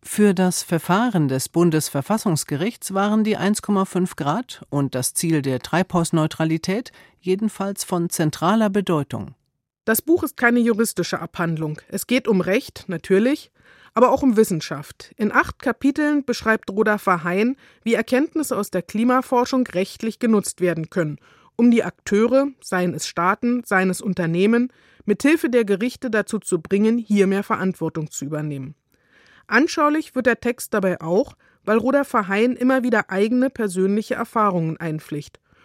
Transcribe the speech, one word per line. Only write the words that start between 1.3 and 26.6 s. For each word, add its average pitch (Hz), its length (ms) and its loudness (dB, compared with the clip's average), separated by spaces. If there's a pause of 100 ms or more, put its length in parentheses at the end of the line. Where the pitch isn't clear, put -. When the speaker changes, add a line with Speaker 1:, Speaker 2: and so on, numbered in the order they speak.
Speaker 1:
Bundesverfassungsgerichts 165 1400 0
waren 208 300 2
die 214 140 0
eins 202 260 -2
Komma 190 220 0
fünf 185 300 -2
Grad 160 540 -4
und 139 240 -2
das 127 220 -4
Ziel 160 260 0
der 131 200 -2
Treibhausneutralität 165 1300 -2 (280)
jedenfalls 196 640 -4
von 175 280 -2
zentraler 185 580 2
Bedeutung. 160 640 -2 (520)
Speaker 2:
Das 220 180 0
Buch 339 180 2
ist - 160 -6
keine 240 220 2
juristische 214 600 0
Abhandlung. 160 680 -4
Es - 180 -8
geht 254 220 0
um 190 140 4
Recht, - 460 -2
natürlich, 196 640 0 (440)
aber 247 160 4
auch 262 100 0
um 247 160 4
Wissenschaft. 160 800 -4
In 208 140 -2
acht - 260 0
Kapiteln 294 680 0
beschreibt 220 440 -2
Rhoda 208 300 0
Verheyen, 185 560 0 (260)
wie 226 140 0
Erkenntnisse 269 600 0
aus 202 140 -4
der 180 140 -4
Klimaforschung 254 840 0
rechtlich - 540 -4
genutzt 220 420 0
werden 165 300 -2
können, 151 260 -2 (380)
um 240 160 6
die 233 120 4
Akteure, 240 640 2 (120)
seien 180 320 -2
es - 140 -8
Staaten, 233 580 -2
seien 190 240 2
es 180 100 -4
Unternehmen, 196 720 0 (340)
mithilfe 285 440 2
der 233 160 2
Gerichte 214 460 -4
dazu 214 260 -2
zu 175 240 -4